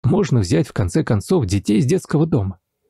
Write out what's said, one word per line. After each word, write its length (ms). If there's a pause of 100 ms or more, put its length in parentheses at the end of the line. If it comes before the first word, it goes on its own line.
Можно 380
взять, 280
в 40
конце 320
концов, 420
детей 320
из 80
детского 400
дома. 340 (300)